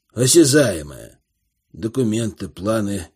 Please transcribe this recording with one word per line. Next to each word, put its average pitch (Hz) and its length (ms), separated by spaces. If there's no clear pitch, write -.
осязаемое? 107 1080
Документы, 110 760
планы 101 680